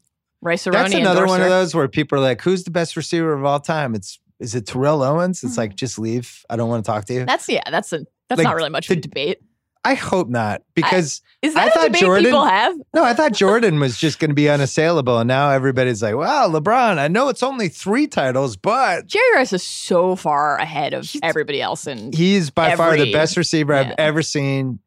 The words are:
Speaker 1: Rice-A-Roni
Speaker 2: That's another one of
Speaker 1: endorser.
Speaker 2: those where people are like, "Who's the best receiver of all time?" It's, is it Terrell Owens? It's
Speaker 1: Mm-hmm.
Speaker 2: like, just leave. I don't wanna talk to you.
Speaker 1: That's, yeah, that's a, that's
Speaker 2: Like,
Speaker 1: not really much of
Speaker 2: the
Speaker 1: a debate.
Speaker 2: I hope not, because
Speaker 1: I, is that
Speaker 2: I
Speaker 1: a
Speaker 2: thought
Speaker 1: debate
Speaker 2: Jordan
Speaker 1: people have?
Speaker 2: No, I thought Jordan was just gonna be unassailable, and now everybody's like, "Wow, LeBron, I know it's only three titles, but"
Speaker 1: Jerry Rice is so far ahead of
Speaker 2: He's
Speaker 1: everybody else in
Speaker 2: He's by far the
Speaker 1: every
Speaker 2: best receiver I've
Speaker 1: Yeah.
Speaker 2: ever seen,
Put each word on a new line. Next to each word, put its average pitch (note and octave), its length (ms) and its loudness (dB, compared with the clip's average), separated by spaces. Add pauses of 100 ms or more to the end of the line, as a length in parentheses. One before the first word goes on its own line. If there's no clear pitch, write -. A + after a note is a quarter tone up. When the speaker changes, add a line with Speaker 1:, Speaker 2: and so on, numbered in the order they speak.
(420)
Speaker 1:
Rice-A-Roni E3+ 320 -4
Speaker 2:
That's F#3+ 220 2
another F#3 300 2
one F#3 140 2
of F#3 60 2
Speaker 1:
endorser. F#3 40 4
Speaker 2:
those F#3 260 2
where C#3+ 120 2
people D3 300 -2
are C#3 40 2
like, B2+ 200 0
"Who's F3+ 240 -2
the F3 60 -12
best E3+ 260 -4
receiver E3 340 -2
of C#3 140 -2
all C#3+ 160 0
time?" D3 340 -4
It's, - 240 -12 (200)
is A#2+ 160 -8
it A2+ 100 -6
Terrell C#3+ 360 0
Owens? E3+ 400 -2
It's C3 120 -6
Speaker 1:
Mm-hmm. A#3 80 -4
Speaker 2:
like, G2+ 140 -4
just - 220 -8
leave. A2+ 520 -6
I A#2 80 -6
don't A#2 100 -2
wanna A#2 160 -2
talk G#2+ 220 -4
to B2 80 -8
you. B2+ 120 -4
Speaker 1:
That's, - 220 -2
yeah, G#3+ 140 -2 (100)
that's E3+ 220 -4
a, D#3 60 -4 (280)
that's D#3+ 120 -2
Speaker 2:
Like, E3 40 4
Speaker 1:
not D#3+ 120 0
really D#3+ 140 -2
much E3 200 -6
of F#3+ 60 0
Speaker 2:
the D#3+ 40 -2
Speaker 1:
a - 20 -6
debate. D3+ 380 -6 (460)
Speaker 2:
I B3+ 100 2
hope F3 340 -2
not, A2 320 -2 (140)
because E3+ 460 2 (220)
Speaker 1:
I, C#4 40 2
is D#4 80 -4
that G3 80 4
Speaker 2:
I A#3 40 4
Speaker 1:
a D#4+ 40 4
Speaker 2:
thought E4 160 4
Speaker 1:
debate F4 140 2
Speaker 2:
Jordan F#3+ 240 4
Speaker 1:
people C#4 200 4
have? A#3+ 280 2 (200)
Speaker 2:
No, D#4+ 100 4
I A#3+ 100 4
thought D4 200 2
Jordan G3 480 2
was B2+ 160 -2
just D3 220 -2
gonna D3 140 0
be D3 160 4
unassailable, C#3+ 720 2
and A2+ 100 0
now C#3 200 2
everybody's C3 540 0
like, G#2+ 120 0
"Wow, A3 340 0
LeBron, G3 500 2
I C#3+ 100 0
know A#3 200 0
it's A#3+ 140 -6
only B3 260 -2
three B3 380 -2
titles, C3 500 -2
but" G3+ 500 0
Speaker 1:
Jerry A4+ 280 2
Rice C4 180 0
is F3+ 100 -4
so F#3 540 0
far D3 400 0
ahead D3+ 360 -4
of C3+ 120 -8
Speaker 2:
He's C#4+ 180 -12
Speaker 1:
everybody D3+ 380 -2
else A#2 260 -6
in B2 260 -10
Speaker 2:
He's F3 360 2
by E3+ 260 2
far E3 200 4
the D3 60 4
Speaker 1:
every B2 120 2
Speaker 2:
best D#3 240 0
receiver D3+ 360 0
I've C3+ 140 2
Speaker 1:
Yeah. - 100 -10
Speaker 2:
ever D#3 240 0
seen, C3+ 640 -4